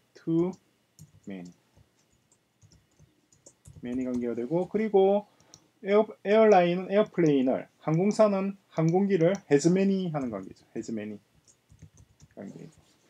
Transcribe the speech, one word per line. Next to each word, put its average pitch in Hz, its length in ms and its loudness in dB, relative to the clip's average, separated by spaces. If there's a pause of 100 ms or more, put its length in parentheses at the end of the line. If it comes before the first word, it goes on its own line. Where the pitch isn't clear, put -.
(140)
to 170 380 -2 (760)
many. 92 240 -14 (2250)
many 123 220 -8
관계가 120 320 -6
되고, 156 320 -6
그리고 202 580 0 (600)
에어, 208 200 2 (200)
에어라인은 190 680 4
에어플레인을, 151 800 0 (100)
항공사는 196 760 0 (100)
항공기를 180 680 0 (140)
has 143 200 4
many 190 400 0
하는 139 200 -6
관계죠. 95 360 -14 (100)
has 117 160 -10
many 107 260 -10 (1200)
관계. 82 340 -18 (400)